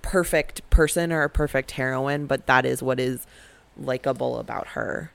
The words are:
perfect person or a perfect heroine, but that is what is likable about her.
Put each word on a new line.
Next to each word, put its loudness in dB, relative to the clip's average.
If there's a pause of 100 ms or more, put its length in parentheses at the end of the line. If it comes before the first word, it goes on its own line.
perfect 0
person 4
or 2
a 0
perfect 0
heroine, -2
but -2
that 6
is -2
what 0
is -4 (520)
likable -2
about -8
her. -6